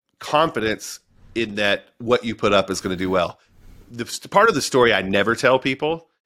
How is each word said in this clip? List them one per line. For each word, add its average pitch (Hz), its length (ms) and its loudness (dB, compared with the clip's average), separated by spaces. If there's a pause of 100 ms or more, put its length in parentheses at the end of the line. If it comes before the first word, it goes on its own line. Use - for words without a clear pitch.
(200)
confidence 147 800 -2 (340)
in 110 220 -4
that 101 300 0 (120)
what 120 260 0
you 113 100 -4
put 104 180 0
up 98 180 2
is 92 100 -4
gonna 92 160 -4
do 92 140 -4
well. 87 280 0 (520)
The 117 140 -10
s-, - 160 -10
part 208 280 2
of 202 60 0
the 135 80 -2
story 120 320 2
I 95 80 0
never 101 320 0
tell 127 240 2
people, 151 500 -4 (180)